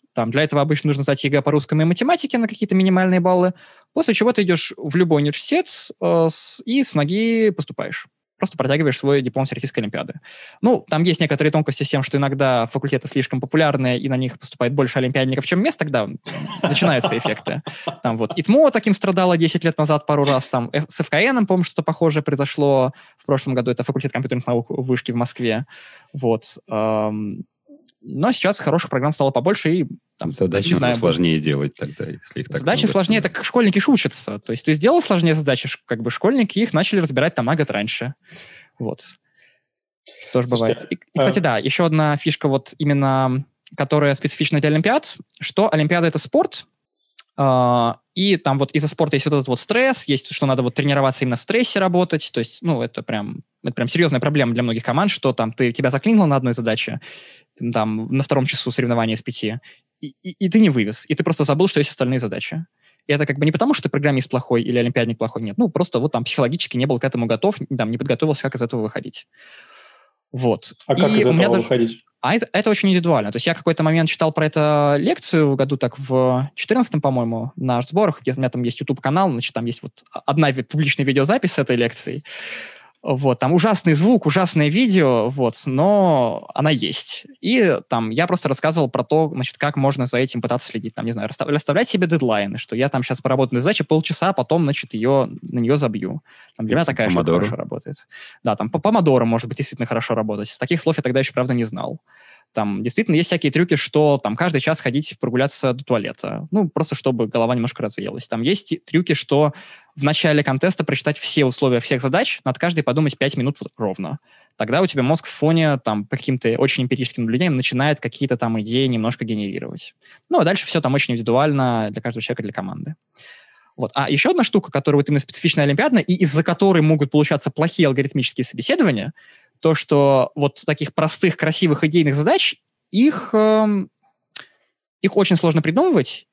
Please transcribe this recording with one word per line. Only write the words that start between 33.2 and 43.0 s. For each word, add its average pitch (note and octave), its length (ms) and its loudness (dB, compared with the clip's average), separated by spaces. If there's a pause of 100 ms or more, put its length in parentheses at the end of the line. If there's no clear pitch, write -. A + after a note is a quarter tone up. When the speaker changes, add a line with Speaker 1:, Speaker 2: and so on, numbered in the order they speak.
Speaker 1:
так - 40 -6
школьники G#3 340 2
ж - 100 2
учатся. C3 500 0
То - 120 -8
есть A#2 140 -6
ты D#3 80 4
сделал A#3+ 280 4
сложнее E3+ 320 2
задачи, C#3 340 0
ш-, - 180 -8
как A#2 180 -4
бы A#2 80 -4
школьники A3+ 480 0
их A#3 140 0
начали F#3 260 0
разбирать D3+ 340 0
там A#2 120 -4
на C#3+ 100 0
год D3+ 160 -2
раньше. G#2+ 420 -6 (680)
Вот. - 240 -8 (1300)
Тоже B2 160 0
Speaker 3:
Слушайте, A2+ 280 0
Speaker 1:
бывает. - 160 -14
И, F3+ 40 -6 (180)
и, F3+ 60 0
кстати, C3+ 200 2
Speaker 3:
э, - 20 0
Speaker 1:
да, C3 160 0
ещё D3+ 280 0
одна D#3 320 2
фишка, D3 300 -2
вот C3+ 300 -2
именно, C3+ 680 0 (300)